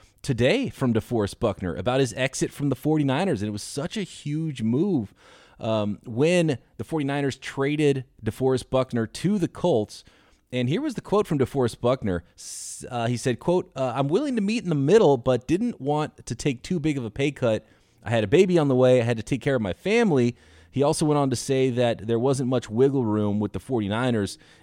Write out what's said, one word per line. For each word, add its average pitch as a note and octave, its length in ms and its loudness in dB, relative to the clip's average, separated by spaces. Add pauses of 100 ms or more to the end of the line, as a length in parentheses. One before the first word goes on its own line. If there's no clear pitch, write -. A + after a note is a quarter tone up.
(220)
today C#3 480 2
from A#2+ 240 0
DeForest G#2+ 440 -2
Buckner F#2+ 360 -2
about B2 260 0
his A#2+ 140 0
exit C3+ 380 -2
from C#3+ 180 -2
the C3 60 -2
forty-niners, D3+ 640 0
and G#2 60 -4
it G#2+ 40 -6
was G#2 100 -8
such - 360 -8
a G#3 40 -4
huge D3+ 600 -8
move, B2+ 500 0 (460)
um, G#2+ 480 -2
when D3+ 520 2 (200)
the F#3 60 -8
forty-niners C#3+ 520 -4
traded C#3+ 680 0 (200)
DeForest B2+ 460 0
Buckner B2 360 0
to F#3+ 300 -2
the E3+ 120 0
Colts. - 560 -2 (480)
And B2 160 -2
here F3 120 0
was D4 140 -4
the - 60 -8
quote G3+ 260 0
from D3+ 140 0
DeForest B2 400 0
Buckner. A#2+ 420 0 (140)
S-, - 520 -14
uh, A#2 200 -4
he B2 80 -2
said, A#2 240 -2
quote, F3+ 340 -2
uh, C3 220 -2
"I'm C#3 100 0
willing B3 300 0
to A3 60 -2
meet G#3+ 200 -2
in F3 60 -6
the D#3+ 80 0
middle, D3 400 6
but B2 320 0
didn't G#3+ 320 -2
want D3 460 -4
to A#2+ 100 -6
take C3+ 260 -4
too F#3 160 -4
big D3+ 180 -2
of B2+ 80 -6
a G#2+ 60 -6
pay C#3 220 -4
cut. A2+ 340 0 (380)
I - 60 -6
had A2+ 120 2
a G#2 60 -2
baby F3+ 280 6
on D3 120 4
the C3+ 80 4
way. B2+ 240 6
I A#2 40 2
had A#2 120 0
to A2 80 -8
take B2+ 160 -4
care C#3 160 0
of A#2+ 60 0
my F#2 100 -2
family." E3 640 2 (340)
He B2+ 140 0
also D#3 220 2
went D3 120 4
on C#3+ 120 2
to B2 60 0
say C3 340 0
that A#2 360 0
there A2+ 140 0
wasn't C3 300 0
much B2+ 200 -2
wiggle C3+ 340 2
room G#2+ 360 0
with G#2 120 -2
the F#2+ 60 -6
forty-niners A2 800 -2 (240)